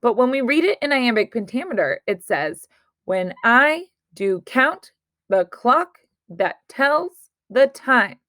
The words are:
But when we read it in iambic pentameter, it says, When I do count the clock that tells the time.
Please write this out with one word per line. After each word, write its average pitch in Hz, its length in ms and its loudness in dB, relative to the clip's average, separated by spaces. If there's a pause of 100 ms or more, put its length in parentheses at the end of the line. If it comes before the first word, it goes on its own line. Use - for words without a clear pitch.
But 233 120 0
when 247 160 2
we 269 120 -2
read 285 220 0
it 392 180 0
in 285 120 -2
iambic 240 400 0
pentameter, 226 720 -4
it 185 160 -6
says, 156 440 -6 (380)
When 185 280 -4 (100)
I 294 420 2 (280)
do 190 320 -4
count - 460 -2 (380)
the 190 160 2
clock 302 540 -2 (300)
that 175 280 -4 (120)
tells 302 420 -2 (380)
the 254 180 4
time. 254 600 -2